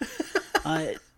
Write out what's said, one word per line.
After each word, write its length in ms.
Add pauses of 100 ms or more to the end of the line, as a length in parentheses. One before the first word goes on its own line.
(640)
I, 320 (220)